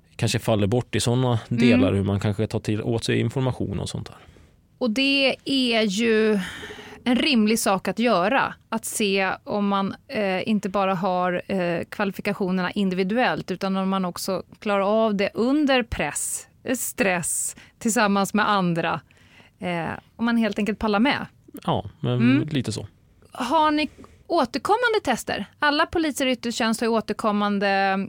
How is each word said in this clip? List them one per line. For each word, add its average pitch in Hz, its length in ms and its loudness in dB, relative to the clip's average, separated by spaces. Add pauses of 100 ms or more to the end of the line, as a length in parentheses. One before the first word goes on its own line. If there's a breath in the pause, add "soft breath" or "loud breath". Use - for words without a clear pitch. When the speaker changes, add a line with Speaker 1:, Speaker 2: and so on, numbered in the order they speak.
(160)
Speaker 1:
kanske 120 220 0
faller 104 280 2
bort 123 280 -2
i 113 60 0
såna 120 380 0 (120)
Speaker 2:
Mm. 120 180 -2
Speaker 1:
delar, 101 240 4
hur 98 120 0
man 98 160 0
kanske 107 260 0
tar 107 140 -4
till, 107 220 -2
åt 113 220 -2
sig 117 160 0
information 117 600 -2
och 95 80 -6
sånt - 180 -8
där. - 100 -18 (600 soft breath)
Speaker 2:
Och 247 120 0
det 269 540 2
är 247 380 2
ju 214 560 2 (680 loud breath)
en 247 120 2
rimlig 233 420 4
sak 196 300 0
att 185 100 -4
göra, 208 560 2 (140)
att 226 160 -6
se 190 480 0 (120)
om 202 240 -2
man, 196 260 0 (140)
eh, 190 400 -2
inte 208 200 0
bara 190 260 0
har, 180 540 0
eh, 175 400 -2
kvalifikationerna 190 840 -2
individuellt, 190 800 0
utan 190 260 -2
om 190 120 -2
man 190 160 0
också 180 380 -6 (160)
klarar 208 480 2
av 208 80 0
det 196 200 0
under 262 480 2
press, - 640 -6 (180)
eh, 254 120 -2
stress, - 800 -2 (220 loud breath)
tillsammans 202 560 2
med 208 160 2
andra. 170 500 0 (580 soft breath)
Eh, 175 320 -4 (260)
om 226 80 -4
man 233 120 2
helt 220 220 2
enkelt 208 200 -2
pallar 208 220 0
med. 240 260 0 (380)
Speaker 1:
Ja, - 200 -2 (160)
men 123 140 -2
Speaker 2:
Mm. 123 360 4
Speaker 1:
lite 131 220 -2
så. 113 140 -8 (460)
Speaker 2:
Har 302 380 2
ni 302 180 0 (380)
återkommande 403 800 2
tester? 220 400 -2 (140)
Alla 302 280 2
poliser 311 400 0
i 254 60 2
yttre 240 200 -4
tjänst 226 280 -2
har 233 80 0
ju 233 40 2
återkommande 202 1040 0 (100)